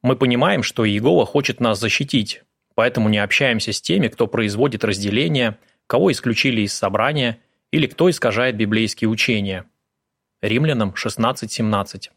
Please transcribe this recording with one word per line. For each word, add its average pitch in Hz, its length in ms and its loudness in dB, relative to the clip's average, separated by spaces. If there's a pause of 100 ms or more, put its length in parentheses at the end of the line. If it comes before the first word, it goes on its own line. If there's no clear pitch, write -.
Мы 131 120 2
понимаем, 131 480 2
что - 240 -2
Иегова 113 400 4
хочет 143 320 -2
нас 110 220 0
защитить, 117 640 -2 (320)
поэтому 117 320 2
не 107 100 2
общаемся 110 540 0
с - 100 -8
теми, 170 240 0
кто 107 220 0
производит 113 560 0
разделение, 110 760 0 (300)
кого 156 240 2
исключили 117 480 0
из 101 140 -2
собрания 117 680 -2 (320)
или 147 140 2
кто 170 220 2
искажает 120 480 0
библейские 110 520 0
учения. 101 600 -2 (720)
Римлянам 110 540 0
шестнадцать 117 560 -4
семнадцать. 104 680 -4